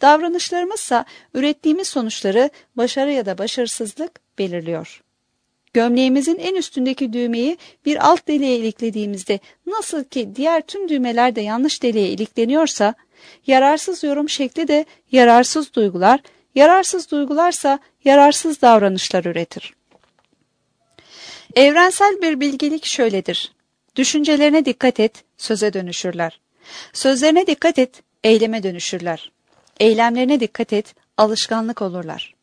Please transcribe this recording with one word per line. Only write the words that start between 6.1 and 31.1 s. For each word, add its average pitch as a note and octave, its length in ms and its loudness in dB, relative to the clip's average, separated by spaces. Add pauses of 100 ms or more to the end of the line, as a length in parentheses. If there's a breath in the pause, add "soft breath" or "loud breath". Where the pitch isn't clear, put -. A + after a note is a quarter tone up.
en F4+ 160 -6
üstündeki C4 580 -6
düğmeyi A#3+ 460 -4 (280 loud breath)
bir D4 220 2
alt E4+ 200 2
deliğe C#4 280 0
iliklediğimizde G#3 840 -6 (260 soft breath)
nasıl F4 380 -8
ki G#3 320 -8
diğer D#4+ 240 0
tüm F#4 280 -10
düğmeler B3 480 0
de A3+ 40 -4
yanlış A#3 420 -4
deliğe G#3+ 260 0
ilikleniyorsa, A3+ 880 0 (520 soft breath)
yararsız C#4+ 580 2
yorum D4 240 -2
şekli C#4+ 400 -4
de D4+ 160 2 (280 soft breath)
yararsız B3 600 4
duygular, G#3 460 2 (340 soft breath)
yararsız F4 560 4
duygularsa D4 680 -2 (260 soft breath)
yararsız C#4+ 580 4
davranışlar G3+ 600 2
üretir. E3+ 500 -8 (1800 loud breath)
Evrensel F4+ 640 4
bir D#4 180 -2
bilgelik C#4+ 460 -4
şöyledir. G3 680 -4 (440)
Düşüncelerine D4 680 2
dikkat B3+ 360 -2
et, - 240 -4 (120)
söze G#3+ 360 -4
dönüşürler. F3 680 -8 (520 loud breath)
Sözlerine D4+ 540 2
dikkat E4 320 0
et, - 240 -2 (220)
eyleme A3 380 2
dönüşürler. F3 680 -8 (480)
Eylemlerine A#3 600 2
dikkat A3+ 320 -6
et, G#3+ 220 -4 (220)